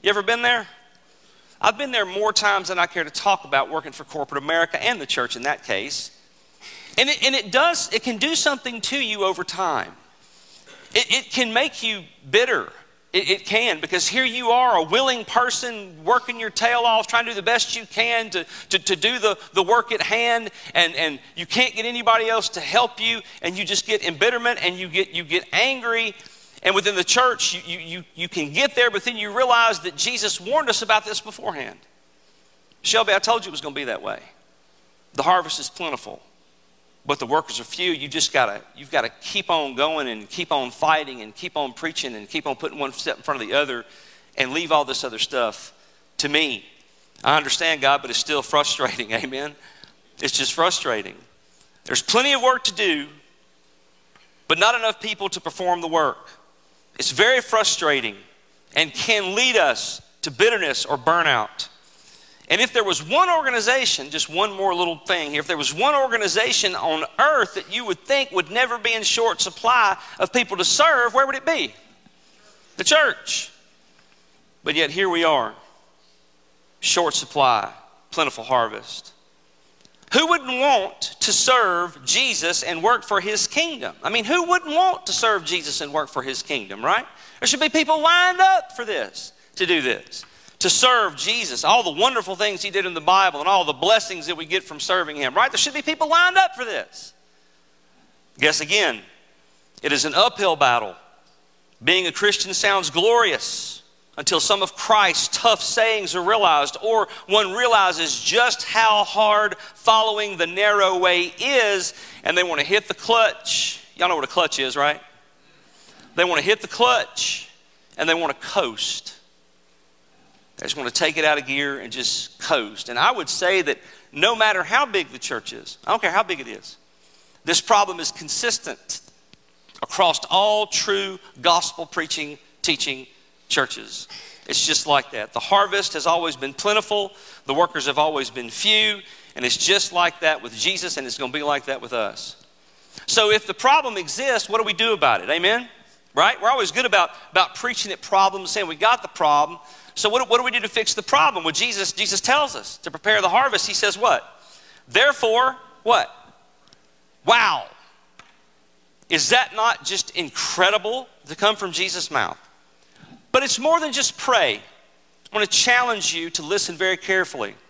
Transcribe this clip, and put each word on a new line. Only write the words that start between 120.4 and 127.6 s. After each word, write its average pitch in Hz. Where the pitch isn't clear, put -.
They -
just -
wanna 127
take 156
it 160
out 151
of 135
gear 139
and 110
just -
coast. 110
And 120
I 185
would 185
say 185
that 147
no 185
matter 214
how 262
big 190
the 127
church -
is, -
I -
don't 226
care 185
how 196
big 175
it -
is, 101
this 165